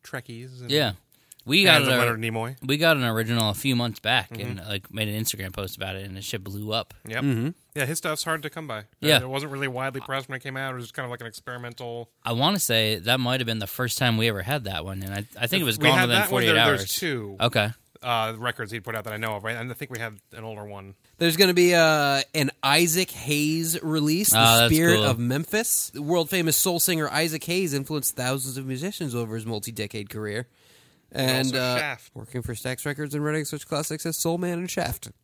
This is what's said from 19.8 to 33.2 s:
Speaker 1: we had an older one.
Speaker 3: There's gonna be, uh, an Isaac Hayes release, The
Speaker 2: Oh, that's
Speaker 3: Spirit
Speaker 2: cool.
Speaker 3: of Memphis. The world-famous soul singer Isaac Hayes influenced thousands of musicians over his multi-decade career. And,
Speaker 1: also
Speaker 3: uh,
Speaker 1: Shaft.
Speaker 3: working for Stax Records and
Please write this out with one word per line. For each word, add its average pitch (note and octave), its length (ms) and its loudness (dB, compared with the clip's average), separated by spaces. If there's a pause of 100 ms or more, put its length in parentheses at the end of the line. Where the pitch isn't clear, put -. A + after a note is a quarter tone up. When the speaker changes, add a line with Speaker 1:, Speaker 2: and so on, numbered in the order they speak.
Speaker 1:
we A#2+ 100 -8
had A2 200 -10 (140)
an A2 100 -14
older G#2+ 220 -10
one. G2 300 -14 (220)
Speaker 3:
There's E3 200 2
gonna F#3 160 2
be, F3 200 4
uh, D3+ 480 2 (140)
an C#3+ 160 0 (100)
Isaac E3 500 2
Hayes D#3 680 -2
release, D#3 500 2
The A2+ 60 6
Speaker 2:
Oh, A2+ 220 8
that's A#2 140 6
Speaker 3:
Spirit E3+ 240 6
Speaker 2:
cool. - 80 4
Speaker 3:
of A#2+ 120 2
Memphis. C#3+ 760 0
The C#3 100 -10
world-famous E3 560 2
soul F3 240 2
singer D#3+ 280 2
Isaac D#3+ 360 -2
Hayes F3 280 0
influenced C#3 440 -2
thousands C3 400 -2
of C3+ 80 -8
musicians C3 500 -4
over A2+ 200 -2
his A2 100 -6
multi-decade G#2+ 640 -6
career. G#2+ 380 -6 (640)
And, C3 380 0
Speaker 1:
also C3 100 0
Speaker 3:
uh, B2 220 0
Speaker 1:
Shaft. C#3 340 -8
Speaker 3:
working A#2 280 -8
for A#2 120 -8
Stax B2+ 320 -6
Records D3 300 -4
and D3 80 0